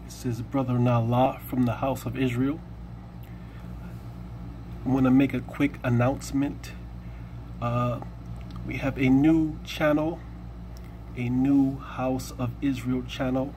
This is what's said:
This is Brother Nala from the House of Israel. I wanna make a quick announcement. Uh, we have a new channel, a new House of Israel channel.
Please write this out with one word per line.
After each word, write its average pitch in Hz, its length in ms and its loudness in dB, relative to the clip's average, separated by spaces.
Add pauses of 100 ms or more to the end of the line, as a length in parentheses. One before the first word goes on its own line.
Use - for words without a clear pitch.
This - 200 -14
is 117 180 -2
Brother 123 360 0
Nala 123 680 4
from 127 180 2
the - 100 2
House 135 320 -2
of 123 120 -4
Israel. 131 400 0 (2250)
I 131 40 0
wanna 131 220 6
make 131 240 8
a 123 60 0
quick - 420 0
announcement. 135 920 0 (880)
Uh, 120 400 0 (680)
we - 100 -6
have 135 220 -2
a 131 100 4
new 156 560 6
channel, 156 560 2 (960)
a 123 120 -2
new 135 500 6
House 127 600 -4
of 120 120 0 (120)
Israel 127 400 0
channel. 131 540 -2